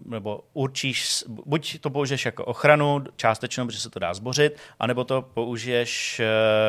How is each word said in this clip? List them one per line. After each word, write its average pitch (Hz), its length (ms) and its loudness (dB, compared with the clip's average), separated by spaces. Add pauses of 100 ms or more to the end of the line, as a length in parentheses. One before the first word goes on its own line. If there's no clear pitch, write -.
nebo 104 360 -6 (120)
určíš 135 560 -2
s-, - 140 -2 (220)
buď 151 340 -4
to 151 100 -6
použiješ 135 360 0
jako - 200 -4
ochranu 143 580 4 (120)
částečnou, 120 500 0
protože 107 140 -6
se - 100 -8
to - 100 -12
dá 87 140 -2
zbořit, 127 440 2 (220)
anebo 123 240 0
to 131 180 0
použiješ, 120 960 -2
eh, 113 60 2 (440)